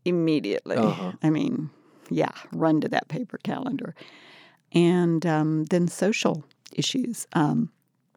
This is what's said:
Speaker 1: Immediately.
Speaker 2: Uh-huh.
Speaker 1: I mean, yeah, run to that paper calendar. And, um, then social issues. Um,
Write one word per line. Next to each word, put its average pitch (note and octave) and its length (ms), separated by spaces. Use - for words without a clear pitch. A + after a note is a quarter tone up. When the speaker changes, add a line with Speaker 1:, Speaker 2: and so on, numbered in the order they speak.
Speaker 1:
Immediately. D#3+ 720
Speaker 2:
Uh-huh. F3+ 440
Speaker 1:
I D#3 80
mean, D#3 400
yeah, D#3 220
run D#3+ 300
to - 80
that - 180
paper - 360
calendar. - 500
And, E3+ 520
um, D#3 400
then F3 220
social - 560
issues. - 600
Um, - 360